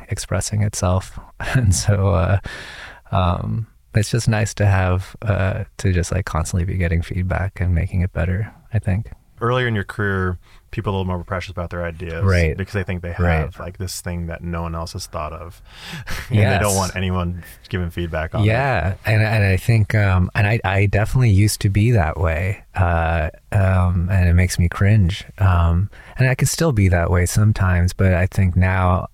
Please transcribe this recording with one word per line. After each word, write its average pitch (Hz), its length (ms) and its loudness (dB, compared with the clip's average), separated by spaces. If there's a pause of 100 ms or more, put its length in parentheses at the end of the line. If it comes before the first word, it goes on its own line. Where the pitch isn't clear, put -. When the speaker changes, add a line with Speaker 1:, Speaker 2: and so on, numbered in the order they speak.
Speaker 1:
expressing 104 540 -4
itself. 95 560 -2 (220)
<laughs> - 140 -4
And 117 200 2
so, 98 400 2
uh, 90 240 2 (760)
um, 95 540 -2 (280)
it's 104 160 0
just 117 180 0
nice 107 260 0
to 101 120 2
have, 92 560 0
uh, 98 420 0 (140)
to 98 140 0
just, 87 200 0
like, 87 140 -2
constantly 85 380 -2
be 90 120 -4
getting 85 240 0
feedback 92 600 -4
and 87 140 0
making 95 280 0
it 92 100 -2
better, 92 400 -4 (220)
I 110 60 0
think. 98 320 -4 (280)
Speaker 2:
Earlier 123 280 0
in 113 80 -2
your 98 80 -2
career, 95 520 -2 (360)
people 107 200 -6
are - 20 -2
a 95 40 -2
little 95 80 -2 (100)
more 87 60 -8
precious 90 300 -8
about 87 180 -8
their 87 140 -6
ideas 85 400 -8
Speaker 1:
Right. 87 320 2
Speaker 2:
because 95 160 -6
they 98 100 -2
think 90 200 -6
they 85 180 -8
Speaker 1:
Right. 85 180 2
Speaker 2:
have, 80 220 -6
like, 85 180 -12
this - 220 -8
thing 87 260 -6
that 82 160 -10
no 85 200 -6
one 82 120 -6
else 82 200 -8
has 98 120 -12
thought 78 260 -10
of. 85 340 -16
<laughs> - 640 -10
And 107 80 2
they 101 40 4
Speaker 1:
Yes. 95 180 2
Speaker 2:
don't 104 160 0
want 92 200 0
anyone 90 480 -2 (240)
giving 90 220 -4
feedback 80 440 -6
on 104 80 0
it. 104 40 4
Speaker 1:
Yeah. 110 480 0 (120)
And, 107 160 2
and 107 220 2
I 95 120 2
think, 110 380 2
um, 95 400 2
and 104 120 2
I, 113 180 2
I 98 220 2
definitely 110 440 2
used 101 320 4
to 107 80 2
be 104 220 4
that 80 260 2
way. 87 460 -2 (100)
Uh, 82 560 0 (220)
um, 92 580 2
and 92 180 4
it 85 60 6
makes 90 240 4
me 87 100 4
cringe. 101 560 2 (140)
Um, 87 500 2 (280)
and 127 120 4
I 123 60 2
can 139 140 0
still 165 240 0
be 104 160 4
that 85 220 2
way 90 140 4
sometimes, 92 680 2
but 92 220 2
I 87 120 2
think 92 300 2
now 92 580 2